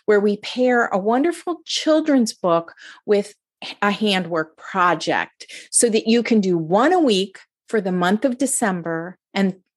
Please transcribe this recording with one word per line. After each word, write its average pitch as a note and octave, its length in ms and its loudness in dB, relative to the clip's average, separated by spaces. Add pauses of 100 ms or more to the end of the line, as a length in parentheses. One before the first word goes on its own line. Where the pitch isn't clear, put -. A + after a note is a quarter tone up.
where G#3 140 4
we G#3 180 2
pair B3 500 0
a G3+ 100 -2
wonderful C#4+ 680 -2
children's D4+ 680 0
book E3+ 400 -2 (320)
with G3+ 280 0 (480)
a G3+ 100 2
handwork F3+ 640 -2
project E3 880 -2 (260)
so - 180 2
that A3 180 0
you A#3 160 2
can A3 180 2
do F#3 160 2
one G3 340 2
a F#4 80 2
week G#3 400 0 (300)
for A3 100 -2
the F#3 140 -4
month F#3 320 0
of B3 120 -2
December F3 800 -4 (160)
and G3 220 0 (220)